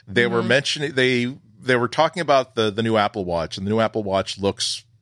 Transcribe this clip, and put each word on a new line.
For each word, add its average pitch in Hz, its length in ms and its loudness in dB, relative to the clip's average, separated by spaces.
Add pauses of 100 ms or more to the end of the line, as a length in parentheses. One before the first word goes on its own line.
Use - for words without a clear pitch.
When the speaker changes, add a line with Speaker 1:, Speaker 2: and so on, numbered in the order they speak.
Speaker 1:
They 117 180 4
were 117 140 0
Speaker 2:
Mm-hmm. 113 80 -2
Speaker 1:
mentioning, 139 480 0
they, 127 420 0 (220)
they 127 160 0
were 120 120 2
talking 160 340 0
about 139 340 2
the, 110 160 0
the 101 100 -4
new 113 160 0
Apple 104 260 0
Watch, 85 360 -4
and 95 80 -6
the - 20 -2
new 110 100 0
Apple 110 220 -2
Watch 95 380 -4
looks - 440 -4 (180)